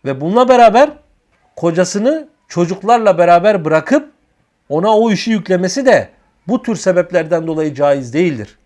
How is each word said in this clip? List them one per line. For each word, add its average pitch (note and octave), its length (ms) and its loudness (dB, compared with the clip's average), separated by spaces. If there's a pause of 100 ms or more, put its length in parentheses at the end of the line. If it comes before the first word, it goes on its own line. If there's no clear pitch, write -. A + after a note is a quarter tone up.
Ve C3+ 160 -6
bununla A#3 280 0
beraber A#3+ 400 4 (640)
kocasını G3+ 720 -2 (180)
çocuklarla F#3+ 680 0
beraber F3 480 2
bırakıp D#3+ 460 -2 (580)
ona G3 280 0
o A3+ 140 2
işi A3+ 200 -4
yüklemesi F#3 540 -2
de F3 240 2 (380)
bu A#3 140 -2
tür A3+ 140 -6
sebeplerden E3+ 720 -2
dolayı D#3 260 -4
caiz C3+ 400 -2
değildir. D3 520 -4